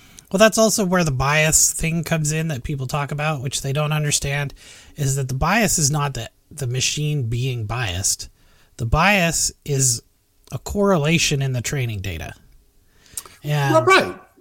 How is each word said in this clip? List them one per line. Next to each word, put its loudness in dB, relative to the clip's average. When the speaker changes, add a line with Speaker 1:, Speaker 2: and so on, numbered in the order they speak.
Speaker 1:
Well, 0
that's 6
also 2
where 2
the 0
bias 2
thing -2
comes -2
in -2
that -6
people -6
talk -4
about, -4
which -6
they -2
don't 0
understand, -2
is 0
that -4
the -6
bias 2
is 4
not -2
the, -8
the -6
machine -2
being -4
biased. -4
The -6
bias 2
is 0
a -8
correlation 2
in -2
the -2
training -4
data. -8
And 0
Speaker 2:
Well, 6
right. 4